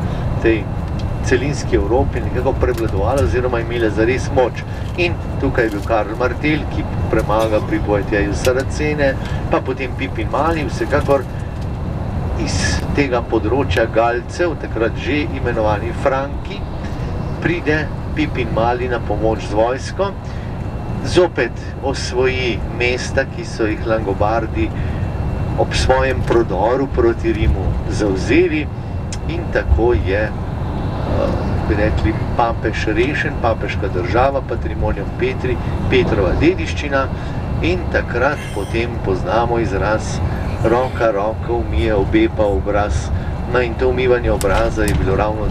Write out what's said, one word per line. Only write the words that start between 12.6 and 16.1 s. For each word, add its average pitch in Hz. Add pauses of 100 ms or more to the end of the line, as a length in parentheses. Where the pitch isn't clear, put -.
tega 135
področja 117
Galcev, 120
takrat 110
že 143
imenovani 110 (120)
Franki, 135 (800)